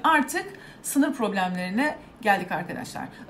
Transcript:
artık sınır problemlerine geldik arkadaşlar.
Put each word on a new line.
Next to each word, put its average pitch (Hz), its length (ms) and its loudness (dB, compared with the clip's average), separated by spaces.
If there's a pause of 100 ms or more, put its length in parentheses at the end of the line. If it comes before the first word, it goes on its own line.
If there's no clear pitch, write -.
artık 320 420 4 (380)
sınır 285 300 2
problemlerine 196 840 0 (240)
geldik 196 300 2
arkadaşlar. - 520 -6 (260)